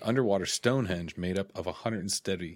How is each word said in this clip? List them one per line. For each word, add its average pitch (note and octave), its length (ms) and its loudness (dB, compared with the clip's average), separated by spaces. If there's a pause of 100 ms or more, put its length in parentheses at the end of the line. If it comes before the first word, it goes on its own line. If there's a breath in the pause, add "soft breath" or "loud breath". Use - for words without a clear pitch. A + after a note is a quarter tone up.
underwater G#2+ 420 4
Stonehenge F#2 720 0
made F2+ 200 0
up F#2+ 200 -2
of F2 100 -4
a F2+ 60 -2
hundred G2+ 360 -4 (480)